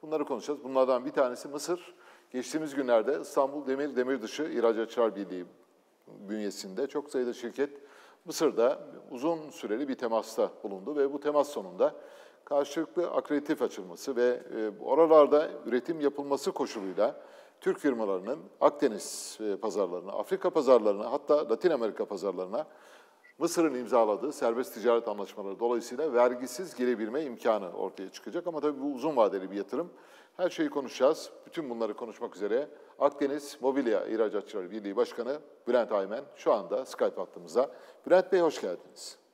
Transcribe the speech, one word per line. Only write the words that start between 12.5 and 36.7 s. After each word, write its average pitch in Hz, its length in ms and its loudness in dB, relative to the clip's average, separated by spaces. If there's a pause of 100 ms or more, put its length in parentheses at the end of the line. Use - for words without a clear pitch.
akreditif 143 500 0
açılması 101 540 -4
ve, 123 280 4 (140)
e, 110 260 -4
oralarda 156 680 8 (160)
üretim 127 360 -2
yapılması 143 500 0
koşuluyla 107 680 -2 (400)
Türk - 180 0
firmalarının 110 600 0 (220)
Akdeniz, 139 800 0
e, 104 140 0
pazarlarına, 90 560 -2
Afrika 180 380 -2
pazarlarına, 117 640 6
hatta - 380 2
Latin 113 200 2
Amerika 113 360 -2
pazarlarına 95 640 -4 (720)
Mısır'ın 165 360 0
imzaladığı 113 560 2
serbest 127 420 -2
ticaret 117 340 2
anlaşmaları 98 520 -8
dolayısıyla 120 540 -2
vergisiz 123 640 0
girebilme 123 480 -2
imkanı 110 480 -2
ortaya 95 380 -8
çıkacak. 175 380 -8
Ama 160 120 -6
tabii 143 220 -2
bu 143 120 -4
uzun 139 220 -4
vadeli 95 360 2
bir 98 40 -8
yatırım. 127 340 -6 (480)
Her 180 120 0
şeyi 160 200 -2
konuşacağız. 139 600 0 (160)
Bütün 156 240 -8
bunları 113 240 -2
konuşmak 113 420 -10
üzere 104 320 0 (320)
Akdeniz 143 600 0
Mobilya 127 440 2
İhracatçıları 104 640 -2
Birliği 101 240 -6
Başkanı 120 440 -2 (280)
Bülent 117 240 2
Aymen 104 320 -2 (120)
şu 156 180 2
anda 104 320 -2